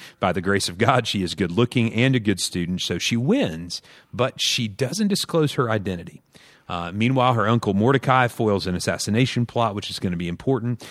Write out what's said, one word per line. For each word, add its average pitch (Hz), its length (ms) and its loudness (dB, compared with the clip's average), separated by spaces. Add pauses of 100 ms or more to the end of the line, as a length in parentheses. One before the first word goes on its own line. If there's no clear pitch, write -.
(200)
By 92 120 2
the 95 80 -2
grace 95 280 0
of 87 100 -10
God, 120 300 4
she 98 160 -2
is 82 100 -4
good 90 160 -2
looking 113 420 0
and 131 220 2
a 123 60 0
good 98 200 0
student, 87 420 -4
so 90 160 -4
she - 180 -2
wins, 117 680 -2 (300)
but 123 280 -2
she - 280 -2
doesn't 139 400 -2
disclose 165 460 0
her 123 140 0
identity. 95 520 -4 (460)
Uh, 85 280 -4
meanwhile, 123 400 4
her 104 120 2
uncle 110 280 2
Mordecai 127 520 4
foils 101 400 0
an 90 80 -2
assassination 113 680 0
plot, 113 300 0
which 101 160 -6
is - 80 -8
gonna 90 180 -2
be 87 120 -4
important. 120 640 -2